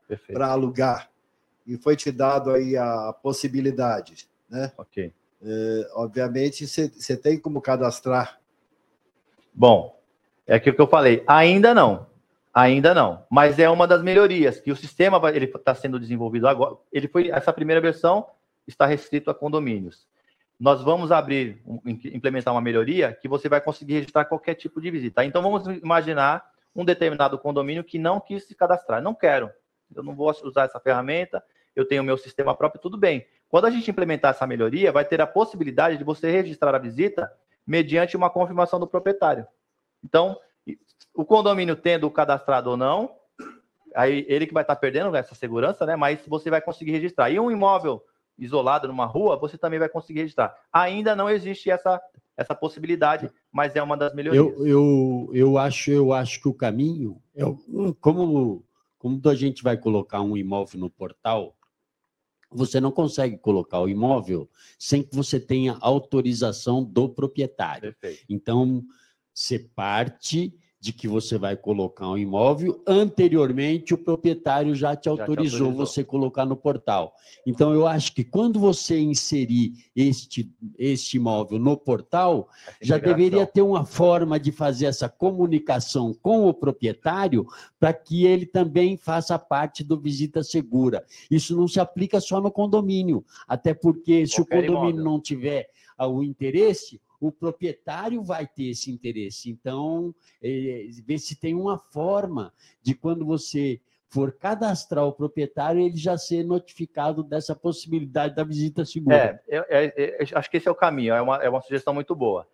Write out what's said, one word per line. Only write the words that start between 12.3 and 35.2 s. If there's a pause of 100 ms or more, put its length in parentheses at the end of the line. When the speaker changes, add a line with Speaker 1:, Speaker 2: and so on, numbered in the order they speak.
Speaker 1:
ainda
não,
mas
é
uma
das
melhorias,
que
o
sistema
vai,
ele
tá
sendo
desenvolvido
agora, (140)
ele
foi,
essa
primeira
versão (400)
está
restrito
a
condomínios. (500)
Nós
vamos
abrir,
um,
im-,
implementar
uma
melhoria
que
você
vai
conseguir
registrar
qualquer
tipo
de
visita.
Então,
vamos (120)
imaginar (240)
um
determinado
condomínio
que
não
quis
se
cadastrar.
"Não
quero, (440)
eu
não
vou
usar
essa
ferramenta, (320)
eu
tenho
o
meu
sistema
próprio",
tudo
bem. (240)
Quando
a
gente
implementar
essa
melhoria,
vai
ter